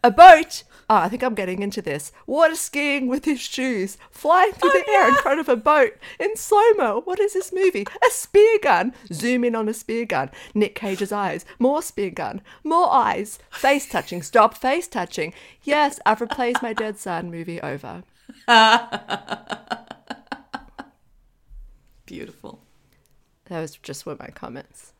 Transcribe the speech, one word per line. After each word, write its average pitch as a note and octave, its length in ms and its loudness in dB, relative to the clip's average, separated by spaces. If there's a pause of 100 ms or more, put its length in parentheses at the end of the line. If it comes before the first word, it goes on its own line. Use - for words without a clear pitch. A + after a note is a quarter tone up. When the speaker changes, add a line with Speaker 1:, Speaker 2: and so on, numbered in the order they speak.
Speaker 1:
A A#3+ 80 4
boat? E4 500 10 (260)
Oh, A3 60 2
I F#3 140 2
think B3 160 -6
I'm A#3+ 100 -2
getting F#3+ 260 -6
into G3+ 220 -6
this. D3 300 -10 (120)
Water D#4+ 300 2
skiing C#4+ 540 -4
with C4+ 160 -6
his C#4+ 160 -4
shoes. A#3 580 -6 (140)
Flying F#4 400 2
through F4+ 200 0
Speaker 2:
Oh, C5+ 60 2
Speaker 1:
the - 140 -4
air G4 160 4
in C#5 60 4
Speaker 2:
yeah. C#5+ 80 2
Speaker 1:
front C#4+ 180 -2
of C#4+ 80 -6
a - 80 2
boat. C#4+ 380 2 (260)
In G#4 160 -4
slow-mo. G#4 640 2
What F#4 180 -8
is G#4 140 0
this - 200 -6
movie? F#4 320 0 (220)
A A#4+ 40 4
spear G#4+ 520 4
gun. A3+ 320 2 (180)
Zoom A#3+ 300 -2
in A#3 140 -2
on A3 120 -4
a A3+ 60 -6
spear A3+ 320 -8
gun. C#3 240 -4 (240)
Nick G#3 220 -2
Cage's G3 340 -8
eyes. F#3+ 340 -6 (140)
More C#4+ 240 0
spear G3+ 280 -8
gun. - 320 -10 (200)
More E4 300 0
eyes. G#3+ 480 -2 (100)
Face C#4 380 -2
touching. F3 340 -8
Stop A3 340 2
face C#4+ 300 -4
touching. F3 480 -8 (300)
Yes, C#4+ 420 -2
I've A3 140 0
replaced A#3+ 420 -4
my A3+ 120 -8
dead G#3+ 220 -6
son. F3 320 -10
Movie E3+ 320 -12
over." D3+ 440 -12 (420)
Speaker 2:
<laughs> - 1160 0 (2500)
Beautiful. - 540 -20 (840)
Speaker 1:
That E3 140 -10
was D#3 160 -12
just - 300 -16
one D3+ 80 -12
of - 60 -20
my - 80 -18
comments. - 720 -20